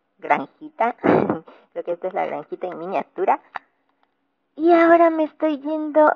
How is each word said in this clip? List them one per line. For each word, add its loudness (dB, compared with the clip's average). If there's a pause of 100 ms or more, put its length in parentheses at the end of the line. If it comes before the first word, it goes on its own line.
(160)
granjita. -4
<laughs> -20
Creo -4
que -6
esta -8
es -10
la -4
granjita -10
en -12
miniatura. -4 (1160)
Y 4
ahora 6
me 0
estoy -4
yendo 2